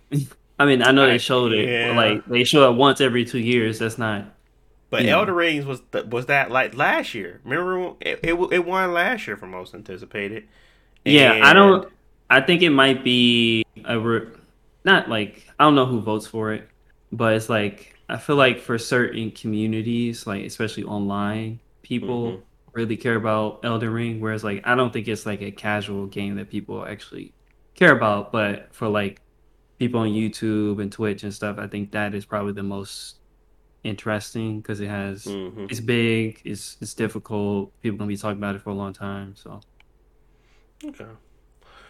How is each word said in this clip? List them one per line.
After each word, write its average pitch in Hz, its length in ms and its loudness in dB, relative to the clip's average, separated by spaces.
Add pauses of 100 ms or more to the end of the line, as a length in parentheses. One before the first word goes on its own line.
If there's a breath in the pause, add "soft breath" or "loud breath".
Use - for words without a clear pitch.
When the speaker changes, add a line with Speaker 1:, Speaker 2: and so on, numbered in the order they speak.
(120)
Speaker 1:
<laughs> - 480 -8
I 143 60 4
mean, 131 180 6
I 127 80 8
know 135 160 6
they 120 100 4
Speaker 2:
I, - 20 -2
Speaker 1:
showed 123 340 0
it, 120 260 0
Speaker 2:
yeah. 117 80 0
Speaker 1:
but, 120 80 0
like, 107 320 2
they 123 160 2
show 139 280 6
it 120 60 0
once 135 240 4
every 123 240 2
two 123 140 -6
years. 113 400 0
That's 113 180 -4
not, 104 380 -6 (540)
Speaker 2:
But 117 160 2
Speaker 1:
you 123 60 4
know. 160 80 6
Speaker 2:
Elden 196 160 0
Rings 160 300 0
was 135 160 -8 (100)
th-, - 160 -4
was 120 180 -4
that, 139 260 2
like, 117 240 0
last 190 380 0
year? 95 300 -10
Remember, 180 580 -4
it, - 220 -4
it, 165 100 0 (180)
it 175 140 2
won 185 280 -2
last 185 320 -2
year 104 120 -8
for 95 100 -16
most 92 260 -14
anticipated. 101 720 -10 (580 soft breath)
Speaker 1:
Yeah, 135 360 8
I 143 120 10
Speaker 2:
And - 0 -
Speaker 1:
don't. 190 380 8 (380)
I 131 120 8
think 175 200 2
it 175 80 6
might 135 340 4
be 120 600 4 (220)
a 117 140 -2
re-, 113 280 -2 (580)
not, 185 240 4
like, 107 360 -6 (140)
I 143 40 6
don't 151 120 8
know 131 100 4
who 123 160 -2
votes 107 260 -4
for 107 260 -6
it, - 140 -10 (440)
but 113 240 2
it's 113 140 -4
like, 104 460 -4 (140)
I 113 80 -6
feel 143 180 -2
like 127 240 6
for 117 180 -6
certain 113 540 -4
communities, 110 960 -4
like, 101 180 -8
especially 107 380 -8
online, 104 760 -6 (220)
people 117 540 -6
Speaker 2:
Mm-hmm. 95 60 -18 (320)
Speaker 1:
really 113 240 -4
care 117 180 -2
about 107 480 -2
Elden 113 260 -4
Ring, 113 320 -4
whereas, 110 220 -4
like, 101 220 -6
I 123 100 2
don't 117 180 0
think 113 140 -8
it's, 107 180 -6
like, 101 160 -6
a 101 100 -10
casual 101 560 -6
game 101 280 -8
that 101 140 -12
people 101 360 -10
actually 95 480 -16 (420)
care 175 200 6
about. 104 360 0
But 104 420 -4
for, 117 140 -6
like, 104 340 -2 (580)
people 120 220 -2
on 110 80 0
YouTube 107 720 -2
and 98 100 -6
Twitch 104 320 -6
and 101 100 -10
stuff, 104 260 -8
I 104 80 -10
think 101 260 -10
that 104 220 -4
is 98 100 -10
probably 101 280 -6
the 101 100 -10
most 98 540 -12 (680)
interesting, 107 800 -6
'cause 104 180 -10
it 101 80 -8
has, 98 380 -10
Speaker 2:
Mm-hmm. 98 420 -10
Speaker 1:
it's 110 120 -8
big, 113 640 -2
it's, - 360 -14
it's 107 140 -12
difficult. 101 840 -6
People 107 180 -6
gonna 104 100 -8
be 101 80 -6
talking 101 220 -8
about 101 160 -6
it 98 60 -14
for - 100 -12
a 98 40 -8
long 98 180 -8
time. 98 420 -12
So. 104 260 -20 (1200)
Speaker 2:
Okay. - 200 -16 (840 soft breath)